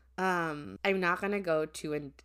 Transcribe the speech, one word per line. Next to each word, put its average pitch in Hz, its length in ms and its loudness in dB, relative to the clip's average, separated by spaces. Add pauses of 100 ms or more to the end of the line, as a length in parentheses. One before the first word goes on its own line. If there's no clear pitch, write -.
(180)
Um, 165 680 -2
I'm 190 160 4
not 180 220 2
gonna 202 180 0
go 160 260 2
too 156 280 -6
in-, 147 180 -4 (140)